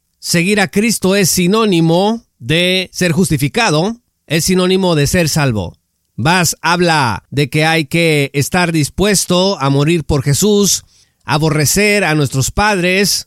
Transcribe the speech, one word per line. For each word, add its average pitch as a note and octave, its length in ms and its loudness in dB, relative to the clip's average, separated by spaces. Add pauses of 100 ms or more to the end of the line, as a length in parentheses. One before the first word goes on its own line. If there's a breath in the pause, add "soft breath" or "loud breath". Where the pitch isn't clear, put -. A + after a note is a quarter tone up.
(200)
seguir F#3 400 0
a F#3 80 0
Cristo G3+ 480 0
es G3+ 120 2
sinónimo F#3 960 2 (160)
de F3 540 -2
ser F3+ 180 0
justificado, E3+ 880 0 (320)
es D#3+ 160 -2
sinónimo F#3 500 0
de C#3+ 140 0
ser F3 200 0
salvo. A#2+ 480 -2 (380)
Vaz E3 480 0
habla D#3+ 680 0
de C#3 200 -2
que D#3 140 0
hay D#3+ 220 0
que D#3 460 0
estar E3+ 380 -2
dispuesto F3+ 880 0
a C#3 120 -2
morir D3 340 0
por C#3+ 180 -2
Jesús, G3+ 600 0 (400 soft breath)
aborrecer D#3 800 0
a D#3 100 0
nuestros C#3 380 -2
padres. G3 760 0